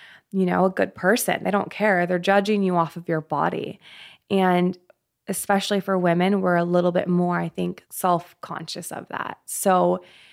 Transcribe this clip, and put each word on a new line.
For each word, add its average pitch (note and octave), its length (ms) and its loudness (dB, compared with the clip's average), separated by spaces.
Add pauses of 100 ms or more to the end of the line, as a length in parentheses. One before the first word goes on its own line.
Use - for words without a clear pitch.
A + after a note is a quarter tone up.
(300)
you F#3+ 160 0
know, F3+ 200 2
a F#3 40 2
good F#3+ 240 -2
person. - 480 0
They F#3 80 -2
don't G3+ 220 -2
care. F#3+ 340 0
They're F3+ 140 -2
judging G3+ 420 2
you F3+ 140 0
off E3 200 0
of E3+ 120 -12
your D#3+ 120 -2
body. D#3 600 -4 (500)
And F3+ 480 2 (480)
especially G3 540 -2
for F#3+ 180 -2
women, F3+ 420 2
we're F3+ 140 2
a E3+ 100 2
little F3 280 2
bit - 160 -2
more, F3 320 0
I E3+ 80 -4
think, F3+ 420 -8
self-conscious - 1040 -4
of - 160 -14
that. - 380 -10
So F3+ 580 2 (280)